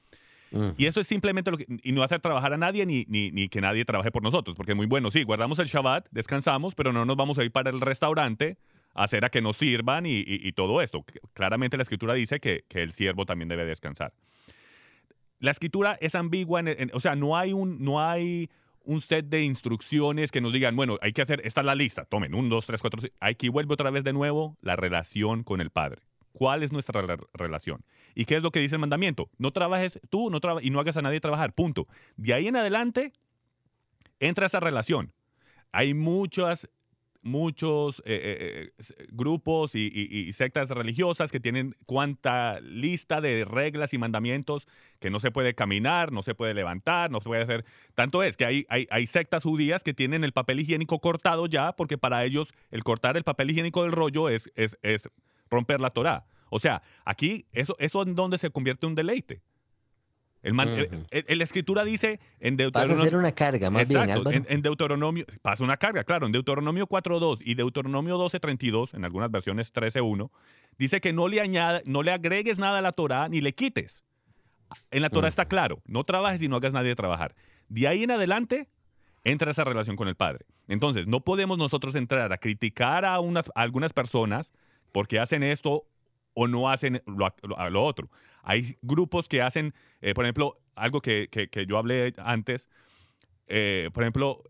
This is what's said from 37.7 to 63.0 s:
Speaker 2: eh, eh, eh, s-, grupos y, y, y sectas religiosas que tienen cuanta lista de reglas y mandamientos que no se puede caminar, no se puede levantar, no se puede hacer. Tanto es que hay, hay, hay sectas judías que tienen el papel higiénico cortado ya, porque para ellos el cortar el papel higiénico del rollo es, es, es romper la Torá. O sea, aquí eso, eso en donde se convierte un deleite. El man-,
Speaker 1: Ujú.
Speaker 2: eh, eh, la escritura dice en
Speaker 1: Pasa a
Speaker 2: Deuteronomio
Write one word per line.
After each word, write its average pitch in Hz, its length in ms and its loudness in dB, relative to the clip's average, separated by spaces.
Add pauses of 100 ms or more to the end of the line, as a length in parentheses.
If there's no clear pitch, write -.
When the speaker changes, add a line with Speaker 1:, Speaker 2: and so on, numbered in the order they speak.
Speaker 2:
eh, 110 80 0
eh, 95 260 -2
eh, 80 380 -10
s-, - 160 -20 (160)
grupos 156 640 0
y, 107 180 0
y, 101 360 -4
y - 40 -8
sectas 131 380 -2
religiosas 135 600 -2
que - 100 -4
tienen 127 440 -4
cuanta 123 760 0
lista 143 600 -4
de 120 240 0
reglas 143 480 -2
y 131 60 -2
mandamientos 120 680 -2 (320)
que 95 120 -4
no 101 100 0
se 123 100 0
puede 123 240 2
caminar, 127 560 2
no 104 120 -4
se 110 120 -4
puede 110 200 -2
levantar, 104 560 0
no 113 100 -2
se 107 80 -8
puede 117 140 0
hacer. 117 220 -2 (300)
Tanto 131 280 2
es 180 140 0
que 123 80 2
hay, 135 240 2
hay, 123 220 0
hay 117 160 0
sectas 165 360 0
judías 156 420 0
que 143 100 -2
tienen 151 300 0
el 139 80 0
papel 131 280 0
higiénico 156 400 -2
cortado 165 460 2
ya, 160 300 0
porque 147 220 -4
para 123 260 2
ellos 143 300 -2 (160)
el 117 120 -6
cortar 123 340 2
el 165 80 -2
papel 139 260 0
higiénico 165 320 0
del 170 100 0
rollo 156 360 2
es, 113 260 -2
es, 110 280 0
es 104 260 0 (420)
romper 123 300 2
la 127 100 0
Torá. 127 360 0 (240)
O 110 80 0
sea, 131 240 2 (220)
aquí 160 480 -2
eso, 165 260 -2
eso 175 240 0
en 185 120 0
donde 185 240 2
se 160 120 -2
convierte 131 360 0
un 160 80 -2
deleite. 175 480 -2 (960)
El 104 140 0
man-, 135 140 4
Speaker 1:
Ujú. 113 420 -2
Speaker 2:
eh, 151 160 -2
eh, 156 80 0
la 165 80 0
escritura 190 420 0
dice 214 360 -2 (180)
en 131 180 0 (140)
Speaker 1:
Pasa 131 220 4
a 165 40 6
Speaker 2:
Deuteronomio 160 140 6